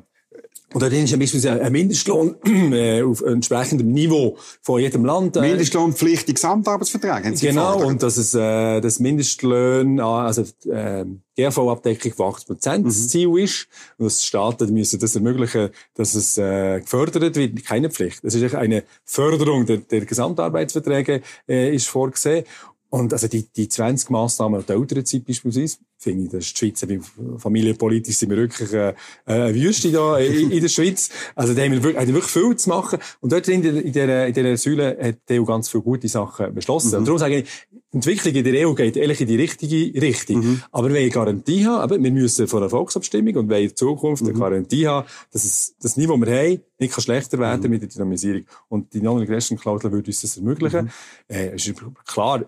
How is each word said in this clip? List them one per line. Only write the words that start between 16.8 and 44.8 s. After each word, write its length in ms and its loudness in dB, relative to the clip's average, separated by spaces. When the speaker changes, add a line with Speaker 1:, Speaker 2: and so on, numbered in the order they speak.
Speaker 1:
gefördert 560 0
wird. 260 -2
Keine 260 0
Pflicht. 360 -6
Es 100 -2
ist 180 0
eine 300 0
Förderung 600 2
der, 120 2
der 240 -2
Gesamtarbeitsverträge, 1200 -2
äh, 260 2
ist 140 0
vorgesehen. 560 0
Und 240 0
also 140 0
die, 160 -2
die 260 -4
zwanzig 400 -2
Massnahmen 560 0
der 100 0
Elternzeit 500 -2
beispielsweise, 520 -4
finde 280 -4
ich, 40 -8
das 160 -6
ist 160 -8
die 60 2
Schweiz, 160 -6
äh, 160 -4
familienpolitisch 800 0
sind 140 -2
wir 80 0
wirklich, 340 -2
äh, 180 0
äh, 40 -2
eine 300 0
Wüste 360 2
da 280 2
in, 320 2
in 100 2
der 80 2
Schweiz. 400 0
Also 180 2
da 100 2
haben 100 2
wir 100 2
wirklich, 140 2
haben 100 0
wir 60 2
wirklich 180 0
viel 240 2
zu 140 -2
machen. 300 -2
Und 140 -2
dort 160 2
in 140 2
der, 200 2
in 80 -4
der, 360 2
in 60 -2
der 220 2
Säule 460 0
hat 140 -2
die 60 0
E 60 4
U 60 2
ganz 220 0
viele 160 -2
gute 240 -2
Sachen 460 -4
beschlossen. 380 -2
Speaker 2:
Mhm. 60 0
Speaker 1:
Und 100 0
darum 120 2
sage 200 0
ich, 60 -4
die 260 -10
Entwicklung 380 0
in 80 2
der 100 2
E 120 2
U 100 2
geht 220 0
eigentlich 240 0
in 60 0
die 100 2
richtige 640 -2
Richtung. 380 0
Speaker 2:
Mhm. 220 0
Speaker 1:
Aber 180 0
wir 60 2
wollen 80 2
eine 80 2
Garantie 540 0
haben, 160 2
aber 200 0
wir 100 2
müssen 360 2
vor 120 -2
einer 100 0
Volksabstimmung 680 -2
und 120 0
wollen 140 2
in 120 -2
Zukunft 480 -2
eine 100 0
Speaker 2:
Mhm. 60 -2
Speaker 1:
Garantie 480 0